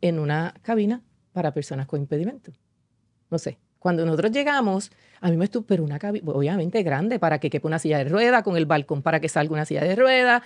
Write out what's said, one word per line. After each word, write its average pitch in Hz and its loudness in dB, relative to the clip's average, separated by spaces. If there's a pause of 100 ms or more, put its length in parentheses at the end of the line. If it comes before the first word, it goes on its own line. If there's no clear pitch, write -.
en 170 0
una 151 -2
cabina 226 0 (300)
para 160 -2
personas 139 -6
con 147 -4
impedimento. 156 -6 (800)
No 170 -2
sé. - -8 (200)
Cuando 170 0
nosotros 165 2
llegamos, 262 0 (300)
a 185 2
mí 165 4
me 170 2
estuvo, 220 -4
pero 180 2
una 147 -4
cabi-, 208 -6
obviamente 165 0
grande, 180 0
para 151 2
que 156 -2
quepa 151 -4
una 160 -2
silla 151 0
de 139 0
rueda, 226 4
con 180 -2
el 160 2
balcón 147 0
para 160 2
que 156 -4
salga 160 0
una 151 -2
silla 147 -2
de 185 0
rueda, 247 4